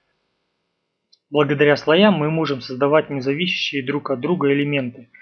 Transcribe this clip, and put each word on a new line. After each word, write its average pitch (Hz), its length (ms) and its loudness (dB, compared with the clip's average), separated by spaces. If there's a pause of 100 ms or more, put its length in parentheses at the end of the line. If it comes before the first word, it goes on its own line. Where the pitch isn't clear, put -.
(1300)
Благодаря 147 440 2
слоям 185 380 4
мы 151 160 0
можем 147 320 -2
создавать 143 480 0
независящие 143 720 -4
друг 143 280 -6
от 127 80 -2
друга 143 340 0
элементы 143 560 -4 (120)